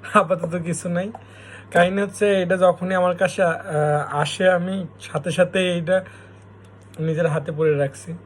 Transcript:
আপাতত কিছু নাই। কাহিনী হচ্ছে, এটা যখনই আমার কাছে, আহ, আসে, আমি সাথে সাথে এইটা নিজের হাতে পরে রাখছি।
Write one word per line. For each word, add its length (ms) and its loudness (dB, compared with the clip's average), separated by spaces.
আপাতত 500 0
কিছু 240 -6
নাই। 240 -4
কাহিনী 300 4
হচ্ছে, 400 2
এটা 140 0
যখনই 380 4
আমার 220 2
কাছে, 260 0
আহ, 140 2
আসে, 400 2
আমি 360 -2
সাথে 300 -6
সাথে 420 2
এইটা 320 0
নিজের 280 0
হাতে 260 -2
পরে 260 2
রাখছি। 360 -4